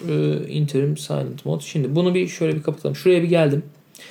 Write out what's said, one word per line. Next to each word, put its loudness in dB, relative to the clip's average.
e, 0
interim 0
silent -6
mode. -2
Şimdi -2
bunu 2
bir 0
şöyle -2
bir -4
kapatalım. -4
Şuraya 4
bir 2
geldim. 4